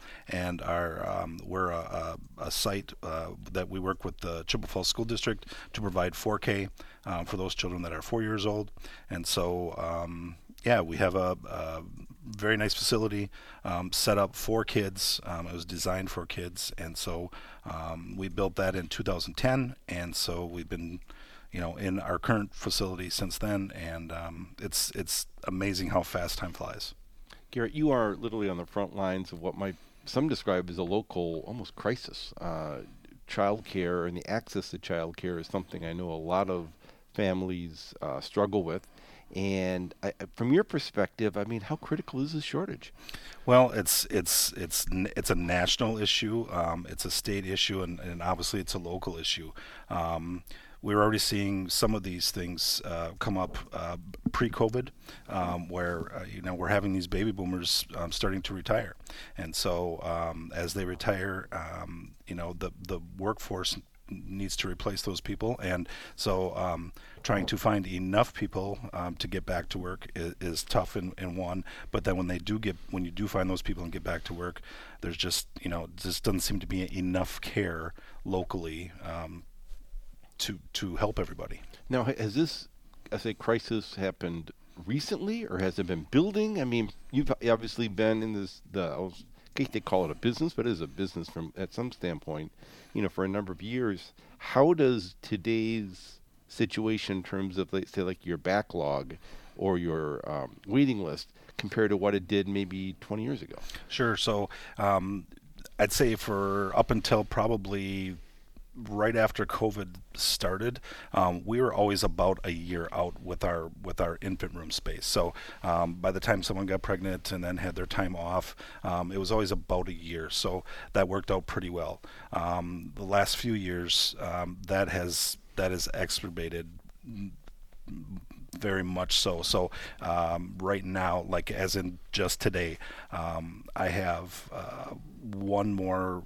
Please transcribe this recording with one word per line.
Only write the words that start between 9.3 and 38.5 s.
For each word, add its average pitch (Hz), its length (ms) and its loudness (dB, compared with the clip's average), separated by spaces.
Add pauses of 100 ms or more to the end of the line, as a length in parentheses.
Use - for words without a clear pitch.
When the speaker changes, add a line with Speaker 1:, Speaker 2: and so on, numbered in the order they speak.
Speaker 1:
um, 85 600 -4 (260)
yeah, 117 180 6
we 82 160 -2
have 92 180 4
a, 92 220 4 (120)
a 80 320 -6 (440)
very 107 320 2
nice 107 160 4
facility, 104 560 2 (340)
um, 90 300 -2
set 104 240 4
up 98 180 4
for 113 300 2
kids. 98 580 0
Um, 85 240 -6
it 87 60 -6
was 87 120 -6
designed 90 460 -2
for 87 140 -6
kids, 87 520 -6
and 82 200 -6
so, 87 340 -4 (340)
um, 82 520 -6
we 95 100 -2
built 95 300 0
that 95 180 4
in 87 120 -2
two - 160 -4
thousand 92 320 0
ten, 127 400 2 (120)
and 87 280 -4
so 87 300 0
we've 85 220 -6
been, 85 320 -6 (520)
you 87 80 -4
know, 82 180 -2
in 95 220 0
our 87 200 0
current 104 340 2
facility 92 560 -2
since - 280 -2
then, 101 360 0
and, 82 380 -8
um, 85 500 -8
it's, - 300 0
it's - 360 -2 (180)
amazing 95 440 0
how 87 140 4
fast 87 340 -2
time 87 140 -4
flies. - 420 -8 (580)
Speaker 2:
Garrett, 117 220 0
you 151 160 4
are 113 260 6
literally 107 340 -2
on 87 80 0
the 87 80 -4
front 98 300 -2
lines 92 360 0
of 85 100 -10
what 90 160 -2
might 95 180 -4 (300)
some 143 220 2
describe 92 420 2
as 87 80 -4
a 92 60 0
local, 87 640 0
almost 113 280 -10
crisis. - 640 -4
Uh, 78 400 -4 (480)
child 104 360 2
care 87 420 0
and 87 120 -4
the - 120 -8
access 104 420 -2
to 92 60 -8
child 82 380 -2
care 87 240 -4
is 80 80 -8
something 90 380 -4
I 82 80 -4
know 87 180 -4
a - 20 -4
lot 90 360 2
of 87 180 -2 (460)
families, 92 880 0
uh, 71 180 -2
struggle 101 440 2